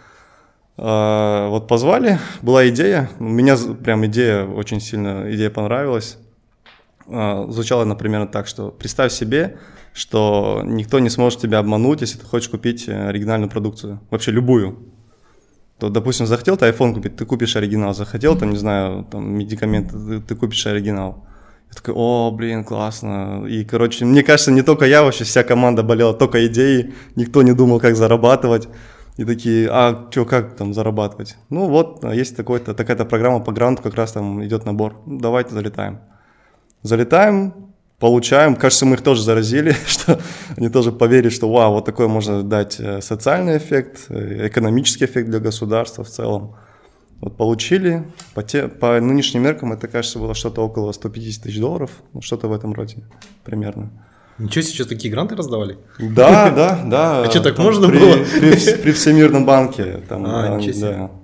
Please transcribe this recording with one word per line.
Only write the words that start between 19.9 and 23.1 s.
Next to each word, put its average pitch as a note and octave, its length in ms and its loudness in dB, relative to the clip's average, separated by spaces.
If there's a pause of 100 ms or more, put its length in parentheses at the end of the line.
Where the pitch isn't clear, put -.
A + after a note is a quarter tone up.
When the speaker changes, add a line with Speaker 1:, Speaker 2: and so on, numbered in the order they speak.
Speaker 1:
ты, G#2+ 240 -8
ты A2 140 -10
купишь G#2+ 320 -4
оригинал. G2+ 580 -6 (440)
Я - 60 -20
такой, - 220 -10
"О, A#2 340 0
блин, A2+ 320 -6
классно". G#2+ 840 -8